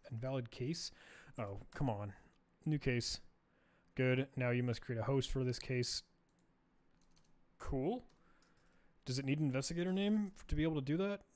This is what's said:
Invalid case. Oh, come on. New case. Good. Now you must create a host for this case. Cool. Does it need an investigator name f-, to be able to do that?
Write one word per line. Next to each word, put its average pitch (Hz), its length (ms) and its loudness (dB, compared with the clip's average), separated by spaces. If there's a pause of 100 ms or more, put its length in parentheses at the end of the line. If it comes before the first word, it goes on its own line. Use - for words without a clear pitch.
(100)
Invalid 127 400 -4
case. 143 400 -4 (480)
Oh, 104 220 -6 (140)
come 139 160 0
on. 101 240 -4 (500)
New 151 140 2
case. 123 420 0 (760)
Good. 127 320 4 (100)
Now 127 140 2
you 123 120 4
must 120 180 0
create 117 180 -4
a 113 60 -2
host 135 260 2
for 131 140 2
this 123 140 0
case. - 440 0 (1600)
Cool. 147 480 -2 (1000)
Does 131 140 -2
it 135 80 -4
need 143 120 2
an 156 60 2
investigator 170 480 0
name 202 420 2
f-, - 120 -16
to - 80 0
be 151 80 4
able 160 140 2
to 143 40 2
do 139 160 0
that? 196 240 0 (160)